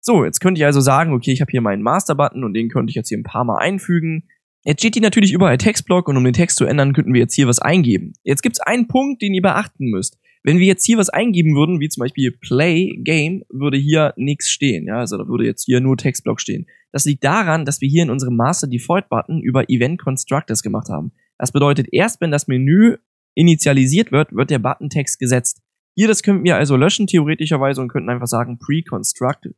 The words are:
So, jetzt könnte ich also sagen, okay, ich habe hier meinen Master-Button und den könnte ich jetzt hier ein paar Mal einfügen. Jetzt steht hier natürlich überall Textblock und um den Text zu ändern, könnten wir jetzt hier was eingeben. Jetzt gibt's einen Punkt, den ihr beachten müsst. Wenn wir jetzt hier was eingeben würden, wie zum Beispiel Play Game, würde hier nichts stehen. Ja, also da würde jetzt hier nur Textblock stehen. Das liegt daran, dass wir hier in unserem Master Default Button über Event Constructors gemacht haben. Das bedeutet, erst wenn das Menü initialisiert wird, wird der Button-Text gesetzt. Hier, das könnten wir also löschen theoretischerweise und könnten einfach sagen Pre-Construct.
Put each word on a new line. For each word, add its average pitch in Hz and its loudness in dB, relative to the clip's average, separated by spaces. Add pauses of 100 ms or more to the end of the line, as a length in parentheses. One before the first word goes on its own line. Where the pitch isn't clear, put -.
So, 208 2
jetzt - -4
könnte 185 0
ich 151 2
also 139 4
sagen, 139 4
okay, 131 -2
ich 131 0
habe 143 -2
hier 127 0
meinen 104 -2
Master-Button 143 -2
und 104 -6
den 113 -2
könnte 117 -2
ich 135 -8
jetzt 110 -8
hier 104 -6
ein - -10
paar - -6
Mal 110 -2
einfügen. 165 -4 (360)
Jetzt 147 -2
steht 220 0
hier 226 0
natürlich 202 4
überall 151 2
Textblock 180 0
und 139 0
um 127 2
den 127 2
Text 170 2
zu - 2
ändern, 139 2
könnten 135 0
wir 123 4
jetzt 120 -2
hier 135 4
was 120 2
eingeben. 139 0 (100)
Jetzt 139 -2
gibt's - -2
einen 233 -2
Punkt, 269 -2
den 202 -2
ihr 185 -2
beachten 175 -2
müsst. 95 -6 (240)
Wenn 151 4
wir 180 6
jetzt - 2
hier 226 4
was 196 2
eingeben 175 2
würden, 156 2
wie 151 -2
zum - -8
Beispiel 127 -2
Play 160 -2
Game, 160 -2
würde 139 -2
hier 151 2
nichts 143 -4
stehen. 117 -2
Ja, 107 -6
also 104 -6
da 104 -8
würde 117 -2
jetzt - -4
hier 123 2
nur 131 2
Textblock - -4
stehen. 160 -8 (260)
Das - -2
liegt 147 -2
daran, 160 0
dass 147 -6
wir 135 -2
hier 156 2
in 156 0
unserem 127 -2
Master 135 0
Default 127 -2
Button 151 -4
über 131 0
Event 131 0
Constructors 135 -4
gemacht 107 -6
haben. 80 -8 (260)
Das - -6
bedeutet, 139 2
erst 202 -2
wenn 170 -2
das 147 -2
Menü 151 4 (380)
initialisiert 151 4
wird, 147 0
wird - 0
der 143 0
Button-Text 139 -4
gesetzt. 123 -2 (340)
Hier, 214 4
das 214 0
könnten 196 2
wir 170 4
also 139 2
löschen 190 2
theoretischerweise 151 0
und 127 -6
könnten 123 -6
einfach 120 -4
sagen 117 -4
Pre-Construct. - -6